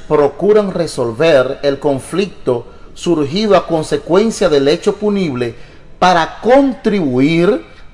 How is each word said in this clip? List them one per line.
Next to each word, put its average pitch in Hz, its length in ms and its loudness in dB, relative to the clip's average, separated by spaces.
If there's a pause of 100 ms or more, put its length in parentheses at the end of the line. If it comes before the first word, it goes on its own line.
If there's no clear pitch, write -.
procuran 180 640 2
resolver 135 880 0
el 139 160 0
conflicto 139 880 -4 (260)
surgido 175 640 0
a 170 100 2
consecuencia 170 840 0
del 139 180 2
hecho 175 300 0
punible 156 580 -2 (440)
para 175 420 0
contribuir 196 1200 2 (280)